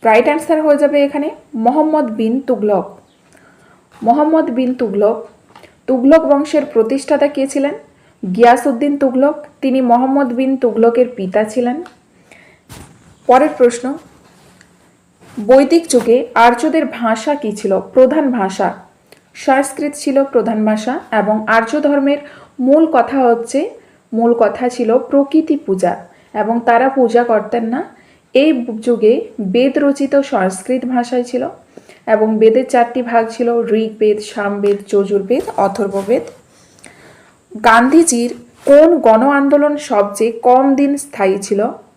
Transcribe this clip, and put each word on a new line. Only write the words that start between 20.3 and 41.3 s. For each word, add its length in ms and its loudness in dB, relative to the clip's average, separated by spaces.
প্রধান 320 0
ভাষা, 280 -2
এবং 140 0
আর্য 160 -2
ধর্মের 320 0
মূল 240 4
কথা 220 0
হচ্ছে, 300 -2
মূল 180 2
কথা 280 0
ছিল 200 -4
প্রকৃতি 460 0
পূজা, 280 -2
এবং 220 -2
তারা 220 2
পূজা 420 2
করতেন 320 -2
না। 80 -6
এই 140 4
যুগে 280 2
বেদ 200 2
রচিত 300 -2
সংস্কৃত 520 -4
ভাষায় 360 -4
ছিল, 140 -6
এবং 140 2
বেদের 320 4
চারটি 300 0
ভাগ 220 0
ছিল, 140 -2
ঋগ্বেদ, 340 0
সামবেদ, 460 -2
যজুর্বেদ, 520 -2
অথর্ববেদ। 580 -4
গান্ধীজির 640 4
কোন 240 8
গণ 140 6
আন্দোলন 340 2
সবচেয়ে 420 0
কম 180 4
দিন 220 0
স্থায়ী 480 -2